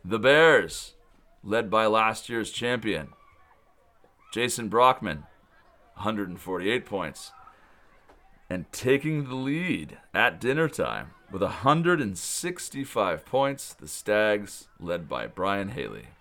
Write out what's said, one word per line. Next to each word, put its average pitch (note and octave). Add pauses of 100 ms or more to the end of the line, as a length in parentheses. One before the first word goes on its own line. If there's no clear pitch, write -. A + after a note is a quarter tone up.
The G2+
Bears, C3+ (500)
led G#2+
by A2
last A2
year's A2+
champion, A2 (1200)
Jason A#2+
Brockman, A2 (720)
hundred G2+
and E2+
forty-eight F#2
points. F2 (1200)
And F2+
taking C#3
the B2+
lead C3+ (160)
at G#2+
dinner D3
time A#1+ (200)
with F#2
a F#2+
hundred D#3
and G2
sixty-five C3+
points, C3+
the -
Stags, G#2 (100)
led E2+
by A#1
Brian G2
Haley. A1+ (140)